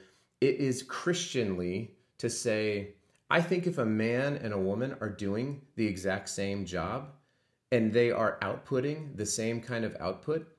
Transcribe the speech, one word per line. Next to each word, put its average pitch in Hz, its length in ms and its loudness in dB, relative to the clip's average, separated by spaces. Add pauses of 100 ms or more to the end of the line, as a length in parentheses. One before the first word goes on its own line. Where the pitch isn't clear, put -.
(400)
it 131 160 6
is 131 280 0
Christianly 107 1120 -2 (240)
to 120 100 0
say, 107 640 0 (360)
I 165 120 6
think 175 240 0
if 170 120 0
a 123 80 2
man 120 520 2
and 107 160 -4
a 98 60 0
woman 101 420 0
are 107 80 -4
doing 107 520 -4 (140)
the 110 120 2
exact 95 420 -2
same 98 360 -2
job 92 440 -4 (640)
and 113 200 6
they 120 200 6
are 107 300 2
outputting 139 760 -2
the 104 80 -2
same 113 340 0
kind 117 240 -4
of 104 160 -4
output, 151 480 -4 (120)